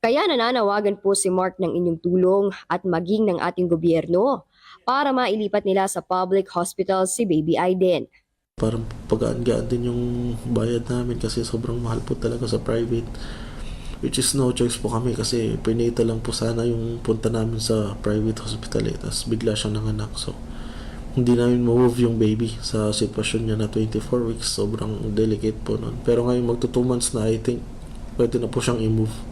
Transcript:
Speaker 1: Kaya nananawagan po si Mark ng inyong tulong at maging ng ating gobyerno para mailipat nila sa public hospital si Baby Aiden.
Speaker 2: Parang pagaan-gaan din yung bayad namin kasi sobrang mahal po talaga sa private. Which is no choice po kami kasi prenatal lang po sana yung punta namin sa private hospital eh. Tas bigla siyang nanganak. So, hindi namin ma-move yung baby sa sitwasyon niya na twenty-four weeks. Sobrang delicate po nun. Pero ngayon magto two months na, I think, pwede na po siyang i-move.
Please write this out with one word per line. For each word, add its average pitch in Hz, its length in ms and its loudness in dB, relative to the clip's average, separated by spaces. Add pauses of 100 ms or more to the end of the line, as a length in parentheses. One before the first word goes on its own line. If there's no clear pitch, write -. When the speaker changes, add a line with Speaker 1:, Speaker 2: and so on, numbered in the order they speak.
Speaker 1:
Kaya 294 240 4
nananawagan 214 720 2
po 196 160 4
si 185 160 2
Mark 185 240 0
ng 175 180 0
inyong 170 240 2
tulong 185 460 4 (240)
at 180 160 -2
maging 185 480 2
ng 160 80 -2
ating 180 240 0
gobyerno 170 800 2 (400)
para - 240 2
mailipat 214 560 0
nila 190 240 2
sa 185 160 -4
public 185 480 2
hospital 185 560 0
si 233 160 -2
Baby 156 320 2
Aiden. 180 480 2 (500)
Speaker 2:
Parang 113 300 -2 (240)
pagaan-gaan 117 560 0
din 120 240 0
yung 120 140 -2 (420)
bayad 117 420 0
namin 123 300 -2
kasi 117 240 -2
sobrang 120 400 -4
mahal 113 240 -2
po - 80 -2
talaga 120 320 -2
sa 110 160 -2
private. 113 480 -2 (920)
Which 135 160 -2
is 123 160 0
no 127 160 2
choice 120 240 0
po - 160 -4
kami 120 240 0
kasi 110 400 -2
prenatal 117 560 0
lang 110 80 -2
po 117 160 -4
sana 113 320 0
yung 117 320 -2
punta 110 320 0
namin 113 320 -2
sa 104 400 0
private 107 400 0
hospital 110 480 -4
eh. - 80 -6
Tas 107 240 -6
bigla 113 320 0
siyang 107 240 -2
nanganak. 107 400 -4
So, - 160 -6 (800)
hindi 120 240 4
namin 123 240 4
ma-move 120 400 4
yung 117 160 2
baby 110 400 4
sa 107 320 0
sitwasyon 107 560 0
niya 110 80 2
na 107 160 0
twenty-four 110 560 0
weeks. - 320 -4
Sobrang 107 560 -2
delicate 110 400 2
po 107 240 -4
nun. 113 240 -6
Pero 120 240 4
ngayon 123 160 2
magto 120 240 0
two 123 160 2
months 123 320 0
na, 110 160 2
I 110 80 0
think, 120 240 -2 (560)
pwede 120 240 2
na 113 80 -4
po 131 80 0
siyang 117 240 0
i-move. 110 320 2 (160)